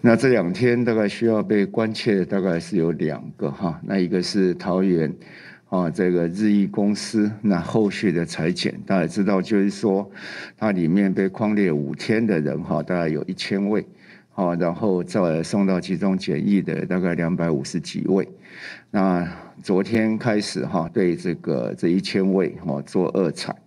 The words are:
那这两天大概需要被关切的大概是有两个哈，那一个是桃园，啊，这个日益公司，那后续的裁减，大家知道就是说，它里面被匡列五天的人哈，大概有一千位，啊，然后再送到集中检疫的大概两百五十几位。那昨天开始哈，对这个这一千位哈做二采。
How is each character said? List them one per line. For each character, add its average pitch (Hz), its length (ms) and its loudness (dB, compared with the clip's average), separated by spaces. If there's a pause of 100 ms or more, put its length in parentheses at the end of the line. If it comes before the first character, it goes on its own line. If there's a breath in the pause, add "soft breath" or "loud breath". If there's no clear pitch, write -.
那 117 80 8
这 120 140 2
两 95 240 2
天 120 320 2
大 117 80 2
概 107 160 2
需 101 160 -4
要 110 180 4
被 101 220 2
关 110 260 -2
切 107 260 0
的 90 100 2
大 101 120 -2
概 90 220 0
是 98 160 -4
有 82 160 2
两 73 320 -4 (140)
个 73 120 -2
哈， 82 320 -6
那 - 160 -2
一 90 80 2
个 90 160 0
是 92 340 2
桃 92 260 0
园， 85 280 2 (600 loud breath)
啊， 90 180 0
这 90 220 0
个 85 180 2
日 104 220 0
益 101 160 4
公 104 280 0
司， 104 460 -2
那 98 180 2
后 104 320 2
续 95 220 0
的 85 100 0
裁 80 300 -2
减， - 320 -4
大 98 160 2
家 80 60 0
知 101 180 -2
道 95 160 2
就 101 180 0
是 98 120 2
说， 98 360 0 (520 loud breath)
它 110 140 0
里 87 140 2
面 95 240 4
被 98 160 0
匡 104 300 -2
列 95 160 2
五 73 220 -2
天 113 320 0
的 98 120 2
人 73 240 -2
哈， 78 200 -2
大 90 120 -4
概 85 140 0
有 78 160 -2
一 95 80 -8
千 98 380 -2
位， 104 120 0 (520 loud breath)
啊， 87 220 0
然 85 180 0
后 92 280 0
再 85 400 0
送 98 240 0
到 92 140 2
集 90 160 -4
中 95 220 0
检 78 280 -2
疫 101 140 4
的 80 240 -2
大 90 160 -2
概 87 140 0
两 85 200 0
百 85 160 0
五 69 140 0
十 82 160 -4
几 - 260 -6
位。 95 220 2 (600 loud breath)
那 92 360 0 (360 loud breath)
昨 95 200 2
天 110 360 0
开 107 200 0
始 - 280 -4
哈， 82 260 -2
对 90 240 2
这 87 200 -4
个 62 420 -4
这 90 100 0
一 90 100 4
千 95 360 0
位 92 280 2
哈 71 200 -4
做 90 320 -2
二 87 160 2
采。 - 260 -8 (100)